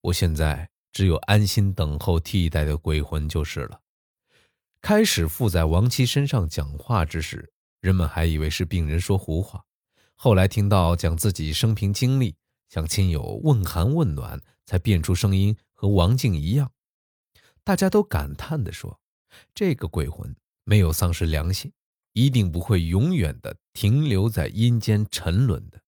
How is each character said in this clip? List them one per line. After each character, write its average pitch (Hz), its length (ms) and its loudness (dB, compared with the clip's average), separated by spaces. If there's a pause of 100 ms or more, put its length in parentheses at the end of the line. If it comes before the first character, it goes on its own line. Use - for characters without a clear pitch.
我 90 120 -2
现 87 220 0
在 76 360 -4 (220)
只 98 140 2
有 82 100 4
安 104 300 4
心 101 260 0
等 76 260 -4
候 85 220 0
替 87 280 -2
代 76 160 0
的 76 120 -2
鬼 76 240 -2
魂 76 280 -6
就 76 140 -2
是 76 180 -8
了。” - 200 -12 (1000)
开 214 240 4
始 85 220 0
附 101 220 -2
在 82 160 2
亡 90 260 2
妻 123 160 0
身 143 180 0
上 110 240 0
讲 71 300 -6
话 85 260 -2
之 78 160 -6
时， - 320 -12 (280)
人 92 120 2
们 90 160 2
还 82 180 0
以 80 120 0
为 78 100 -2
是 82 160 -4
病 82 220 -2
人 78 140 0
说 95 180 0
胡 82 240 -4
话， - 220 -12 (500)
后 110 220 4
来 92 100 6
听 101 220 0
到 90 260 4
讲 82 220 -2
自 95 160 0
己 78 200 -4
生 110 220 0
平 101 180 -2
经 131 280 0
历， 101 160 -2 (320)
向 80 180 -4
亲 95 240 0
友 71 320 -4
问 127 220 2
寒 85 280 0
问 143 220 0
暖， 69 260 -10 (240)
才 92 140 -2
变 87 240 2
出 92 140 0
声 98 180 2
音 101 220 2 (160)
和 - 160 -4
王 101 280 4
静 110 200 0
一 76 160 -2
样。 135 180 0 (960)
大 196 100 0
家 190 160 2
都 208 140 4
感 71 320 -4
叹 156 260 -6
地 82 100 -6
说 - 280 -14 (520)
：“这 185 220 0
个 92 140 -6
鬼 73 200 -4
魂 - 280 -12 (260)
没 104 160 4
有 85 140 4
丧 85 200 0
失 85 140 -2
良 78 260 -2
心， - 200 -8 (400)
一 127 180 2
定 107 200 2
不 87 100 -4
会 87 240 0
永 104 300 2
远 87 260 -2
地 - 180 -14 (140)
停 139 360 2
留 104 200 2
在 92 180 -2
阴 120 320 0
间 107 320 0
沉 90 340 0
沦 90 260 -2
的。” - 180 -20